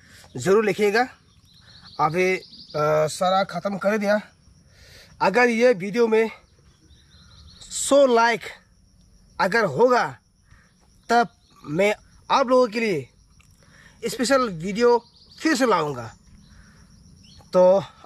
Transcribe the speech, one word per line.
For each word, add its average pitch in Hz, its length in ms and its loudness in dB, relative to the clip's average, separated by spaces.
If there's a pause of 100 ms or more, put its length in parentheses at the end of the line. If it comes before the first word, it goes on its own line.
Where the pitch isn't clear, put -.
(360)
ज़रूर 196 280 0
लिखिएगा। 196 440 0 (920)
अभी, 180 360 0
अ, 165 60 -14 (640)
सारा 190 380 -2
ख़त्म 190 340 -8
कर 208 200 -2
दिया। 208 220 0 (1000)
अगर 196 280 2
ये 240 240 2
video 208 340 -2
में 220 240 0 (1300)
सौ - 460 2
like 233 340 2 (1000)
अगर 202 240 0
होगा 185 540 0 (920)
तब 233 200 2 (360)
मैं 190 300 0 (360)
आप 262 160 2
लोगों 254 220 2
के 220 120 -6
लिए 170 280 -4 (960)
special 247 460 -2
video 208 540 0 (380)
फिर 320 140 0
से 247 100 0
लाऊंगा। 147 480 -2 (1400)
तो 185 320 4 (220)